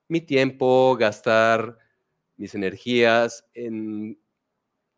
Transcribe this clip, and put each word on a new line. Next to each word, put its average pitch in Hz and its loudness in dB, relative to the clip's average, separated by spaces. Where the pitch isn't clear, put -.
mi 165 -4
tiempo, 131 2
gastar 113 0
mis 101 -14
energías 117 0
en, 110 -10